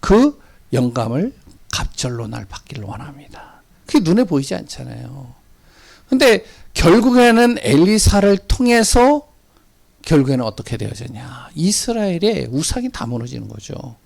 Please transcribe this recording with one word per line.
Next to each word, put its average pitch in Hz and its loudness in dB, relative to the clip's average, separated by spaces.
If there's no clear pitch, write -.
그 254 4
영감을 123 -2
갑절로 120 -8
날 110 -12
받기를 107 -16
원합니다. - -18
그게 302 0
눈에 190 2
보이지 147 -4
않잖아요. 123 -14
근데 254 2
결국에는 240 4
엘리사를 196 4
통해서 247 2
결국에는 135 2
어떻게 110 -8
되어졌냐? 110 -12
이스라엘의 196 -2
우상이 202 -4
다 - -10
무너지는 117 -10
거죠. 117 -16